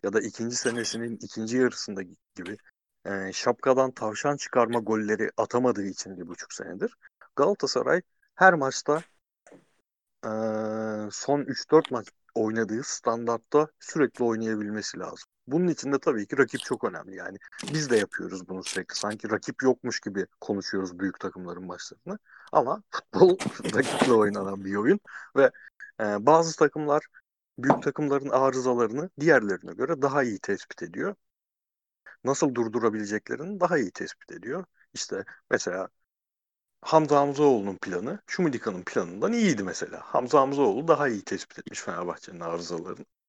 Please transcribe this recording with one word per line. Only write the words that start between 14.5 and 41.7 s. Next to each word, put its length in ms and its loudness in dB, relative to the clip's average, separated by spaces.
lazım. 300 -12
Bunun 200 2
için 240 -2
de 80 2
tabii 280 0
ki 100 -8
rakip 240 2
çok 220 -6
önemli. 320 -6
Yani 220 -12
biz 160 -2
de 80 6
yapıyoruz 520 -4
bunu 140 -8
sürekli. 320 -6
Sanki 360 -6
rakip 320 -4
yokmuş 360 2
gibi 260 -4
konuşuyoruz 580 -4
büyük 200 -4
takımların 460 -10
maçlarını. 540 -12
Ama 400 2
futbol 480 6
<laughs> 360 -4
rakiple 380 2
oynanan 520 2
bir 100 -4
oyun 240 2
ve, 160 8
e, 260 0
bazı 320 6
takımlar 480 2
büyük 240 2
takımların 460 0
arızalarını 800 2
diğerlerine 540 2
göre 280 -4
daha 220 2
iyi 160 -4
tespit 440 -8
ediyor. 320 -6
Nasıl 320 0
durdurabileceklerini 1040 -2
daha 180 2
iyi 140 -2
tespit 400 -12
ediyor. 340 -8
İşte 320 -8
mesela 400 -2
Hamza 380 4
Hamzaoğlu'nun 580 4
planı 500 -6
Şumidika'nın 560 -2
planından 500 -2
iyiydi 300 2
mesela. 400 -8
Hamza 380 2
Hamzaoğlu 460 2
daha 200 4
iyi 140 -2
tespit 380 -10
etmiş 220 -12